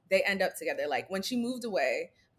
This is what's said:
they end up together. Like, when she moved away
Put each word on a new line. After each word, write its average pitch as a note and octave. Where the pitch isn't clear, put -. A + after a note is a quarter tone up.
they F#3+
end G3
up F#3
together. D3
Like, B2+
when F#3+
she B3
moved A#3+
away D#3